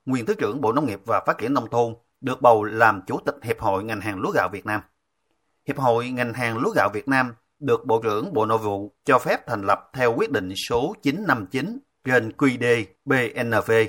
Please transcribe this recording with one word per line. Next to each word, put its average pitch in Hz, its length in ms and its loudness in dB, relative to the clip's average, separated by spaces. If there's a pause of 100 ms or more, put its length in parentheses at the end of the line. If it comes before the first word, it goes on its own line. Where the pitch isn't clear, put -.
nguyên 123 200 -4
Thứ 214 80 0
trưởng 104 260 -4
Bộ 110 120 0
Nông 143 140 0
nghiệp 101 200 -6
và 107 200 0
Phát 127 120 0
triển 123 160 -2
Nông 120 160 -4
thôn, 117 240 0 (260)
được 127 220 -6
bầu 113 220 8
làm 107 420 2
chủ - 180 -4
tịch - 180 -4
Hiệp 117 180 -4
hội 98 240 0
ngành 110 160 -6
hàng 101 180 -6
lúa 87 120 -4
gạo 110 220 0
Việt 98 140 -10
Nam. 107 140 -2 (880)
Hiệp 143 120 -4
hội 123 320 2
ngành 123 220 -4
hàng 117 260 -4
lúa 160 120 0
gạo 127 220 2
Việt 107 160 -6
Nam 127 260 2 (240)
được 123 280 0
Bộ 113 160 2
trưởng 110 320 -2
Bộ 107 120 2
Nội 113 120 2
vụ 104 340 -4 (120)
cho 131 140 4
phép - 280 -2
thành 107 160 -4
lập 101 300 0
theo 123 220 2
quyết 180 160 -2
định 98 240 -4 (140)
số 127 340 -2
chín 156 240 -2
năm 120 200 0
chín 175 320 -6 (260)
trên 120 340 2
Q 127 220 2
D 120 280 2 (160)
B 135 80 0 (320)
N 117 60 -2 (160)
V 113 60 2 (160)